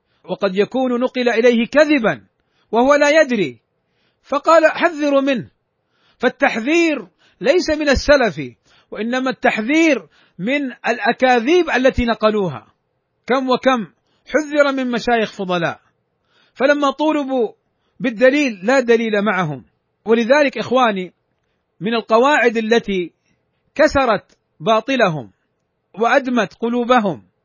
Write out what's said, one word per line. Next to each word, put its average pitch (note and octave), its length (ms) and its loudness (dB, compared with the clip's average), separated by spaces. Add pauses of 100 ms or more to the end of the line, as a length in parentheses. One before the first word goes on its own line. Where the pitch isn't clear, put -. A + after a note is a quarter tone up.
(240)
وقد F#3 320 -4
يكون A#3+ 440 0
نقل B3+ 300 -2
إليه A#3 380 2
كذباً B3+ 580 2 (460)
وهو B3 220 4
لا C#4+ 160 4 (120)
يدري، G3+ 380 -2 (640)
فقال: D#4 480 2
"حذروا C#4+ 500 0
منه". C4 300 -4 (640)
فالتحذير C4 920 -2 (340)
ليس D4+ 280 0
من D4+ 200 -2
السلف، A#3+ 520 0 (500)
وإنما B3+ 380 -4
التحذير B3 800 0 (320)
من C4 320 -4 (160)
الأكاذيب B3 800 0
التي B3 360 0
نقلوها. G#3+ 640 -2 (600)
كم B3+ 220 -2
وكم B3 380 0 (380)
حذر C#4+ 460 0
من C4 200 -4
مشايخ A#3 400 -2
فضلاء، F3 500 -4 (720)
فلما C#4+ 380 0
طولبوا C4+ 600 -2 (480)
بالدليل B3+ 640 0
لا C4 160 2
دليل A3+ 420 0
معهم. F3+ 440 -4 (400)
ولذلك A#3+ 520 2
إخواني، G#3+ 560 -2 (680)
من G#3+ 140 -6
القواعد A#3 640 2
التي G#3+ 560 -2 (640)
كسرت C4 640 0 (220)
باطلهم G3+ 720 -2 (680)
وأدمت A#3+ 540 0
قلوبهم A3+ 720 -2 (220)